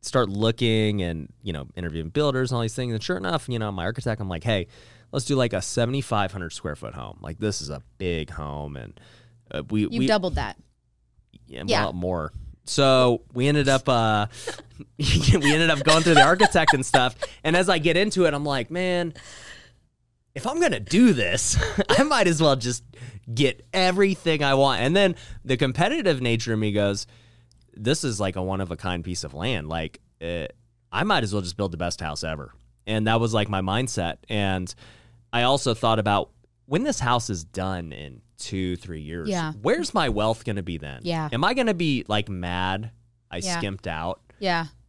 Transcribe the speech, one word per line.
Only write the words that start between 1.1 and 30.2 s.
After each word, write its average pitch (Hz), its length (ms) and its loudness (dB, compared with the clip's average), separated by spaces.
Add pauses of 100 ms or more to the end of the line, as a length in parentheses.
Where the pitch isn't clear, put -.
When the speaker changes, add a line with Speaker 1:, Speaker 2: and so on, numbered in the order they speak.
Speaker 1:
you 95 120 -6
know, 69 220 -8
interviewing 82 340 -6
builders 131 420 0
and 127 40 -2
all 117 60 -2
these 113 140 -4
things. 123 180 -4
And 107 100 -4
sure 180 140 -4
enough, 180 320 -4
you 120 100 -2
know, 107 120 -4
my 92 120 -6
architect, 113 380 -4
I'm 95 80 -6
like, 85 140 -6
"Hey, 104 240 0 (440)
let's 135 140 -4
do, 143 100 0
like, 123 180 0
a 92 80 -2
seventy-five 117 720 -2
hundred 90 200 -10
square - 240 -8
foot 57 180 -14
home. 55 280 -14
Like, 80 180 -12
this 104 220 -2
is 71 80 -12
a 69 120 -10 (160)
big 85 320 -4
home." 73 480 -10
And, 55 220 -16 (520)
uh, 76 180 -6
we, 107 120 0
Speaker 2:
You've 104 100 0
Speaker 1:
we 233 160 0
Speaker 2:
doubled 190 280 0
that. 113 220 -6 (920)
Speaker 1:
Yeah, 64 180 -12
Speaker 2:
Yeah. 180 200 0
Speaker 1:
well, 82 80 -4
more. 87 380 -4 (340)
So 131 580 4 (100)
we 123 140 0
ended 147 200 2
up, 135 220 2
uh, 110 380 2 (360)
<laughs> - 360 -20
we 147 540 4
ended 165 180 4
up 143 120 0
going 156 200 6
through 165 100 6
the 156 100 10
architect 175 520 6
and 131 100 0
stuff. 127 300 2 (280)
And 160 140 2
as 180 120 4
I 175 100 4
get 160 180 2
into 190 280 2
it, 151 100 4
I'm 143 100 -4
like, 135 240 -2
"Man, 175 440 -2 (1200)
if 127 120 -8
I'm 302 140 -4
gonna 247 180 2
do 185 340 6
this, 110 440 0 (180)
<laughs> - 140 0
I 233 140 6
might 254 240 4
as 165 140 2
well 147 140 6
just 120 280 -4 (500)
get 127 400 0
everything 185 720 2
I 135 100 4
want." 135 280 4
And 143 140 2
then 196 200 4 (280)
the 131 140 0
competitive 165 640 2
nature 117 320 0
of 107 60 0
me 107 120 0
goes, 101 360 0 (680)
"This 123 280 -2
is, 113 160 -4
like, 95 160 -2
a 92 80 -4
one-of-a-kind 90 600 -4
piece 90 200 -8
of 78 100 -12
land. 85 340 -6
Like, 80 320 -6 (220)